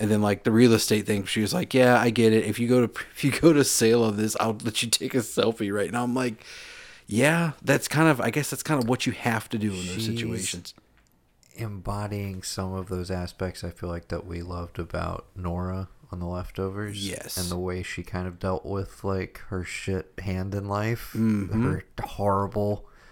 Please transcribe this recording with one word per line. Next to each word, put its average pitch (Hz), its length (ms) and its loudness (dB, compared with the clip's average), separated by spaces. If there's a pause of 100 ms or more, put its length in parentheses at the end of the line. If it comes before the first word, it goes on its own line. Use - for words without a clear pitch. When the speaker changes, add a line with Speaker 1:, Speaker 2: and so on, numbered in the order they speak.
Speaker 1:
And 107 100 0
then, 107 120 6
like, 104 220 2
the 120 80 4
real 117 200 10
estate 107 320 4
thing, 101 220 0
she - 160 0
was - 100 0
like, 175 220 0
"Yeah, 123 260 8
I 240 80 4
get 113 240 6
it. 110 140 4
If 107 120 -2
you 120 100 0
go 123 180 4
to, - 200 -10
<laughs> - 80 -20
if - 80 -6
you 139 100 2
go 165 200 6
to 143 120 6
sale 117 380 4
of 107 140 2
this, 107 240 0
I'll 110 240 0
let - 180 -2
you 120 60 -2
take - 260 -2
a 131 40 2
selfie," 107 560 0
right? 101 140 0
And 117 80 -6
I'm 123 180 -2
like, 127 280 -4 (640)
yeah, 151 460 2 (100)
that's 135 260 2
kind 160 200 4
of, 127 120 4
I 131 100 0
guess 143 200 -2
that's 135 120 -6
kind 147 200 0
of 113 60 0
what 127 180 0
you 117 60 0
have 113 380 -2
to 117 80 -4
do 104 120 0
in 92 60 -6
those 90 180 -6
Speaker 2:
She's 113 120 -4
Speaker 1:
situations. 113 680 -6 (840)
Speaker 2:
embodying 101 840 -6
some 92 300 -6
of 95 160 -6
those 90 220 -4
aspects 90 540 -6
I 87 60 -8
feel - 180 -10
like 87 200 -8
that - 180 -6
we 87 160 -8
loved 87 360 -10
about 85 480 -6 (100)
Nora 90 520 -4 (220)
on 92 100 -8
The 87 60 -6
Leftovers. 98 800 -6
Speaker 1:
Yes. - 300 -10
Speaker 2:
And 90 140 -4
the 90 80 -2
way 90 240 -4
she - 200 -8
kind 90 240 -6
of 90 120 -10
dealt 95 260 -2
with, 98 400 -6
like, 95 340 -4 (100)
her 92 160 -4
shit - 540 -6
hand 92 360 -4
in 101 140 -6
life, 107 460 -2
Speaker 1:
Mm-hmm. 107 500 0
Speaker 2:
her 147 200 -2 (180)
horrible 101 840 0 (260)